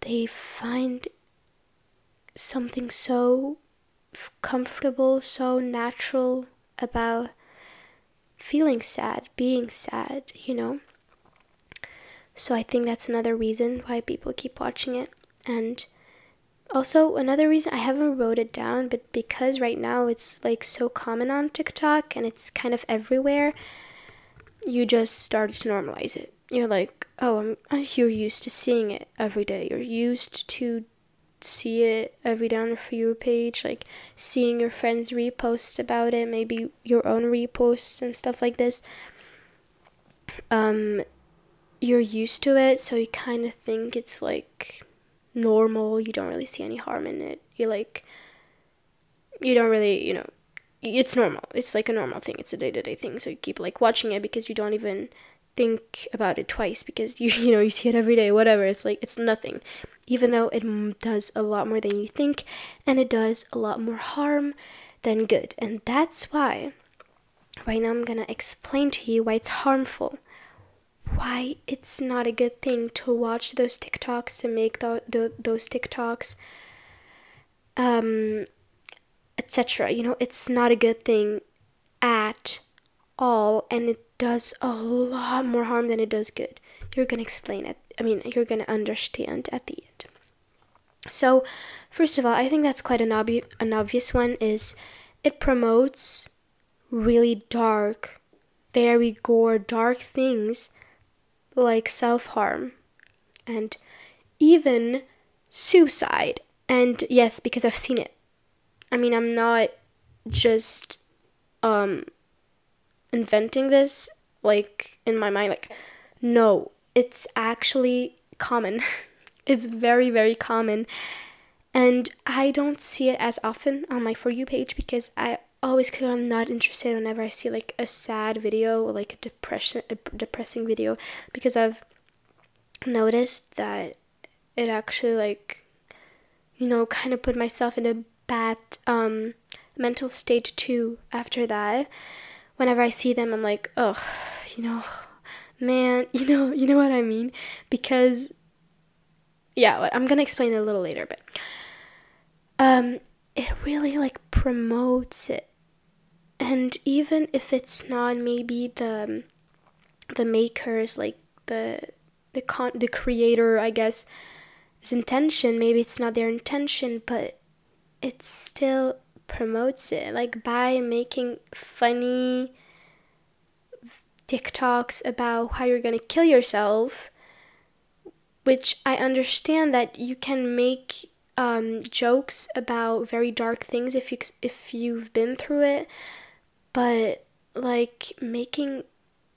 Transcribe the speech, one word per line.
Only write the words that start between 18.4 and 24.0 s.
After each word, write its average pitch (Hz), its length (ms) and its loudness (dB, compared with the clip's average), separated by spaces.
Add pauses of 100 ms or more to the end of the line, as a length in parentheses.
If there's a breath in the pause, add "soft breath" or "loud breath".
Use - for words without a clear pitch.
down, 240 360 -2
but 240 240 -6
because 254 480 -2
right 233 180 0
now 240 280 0
it's, - 380 -2
like, 233 180 -2
so - 260 0
common 240 420 -4
on 285 200 -2
TikTok 302 680 -2
and 240 80 -4
it's 226 260 -6
kind 240 240 -2
of 240 140 -4
everywhere, 269 640 0 (1120 loud breath)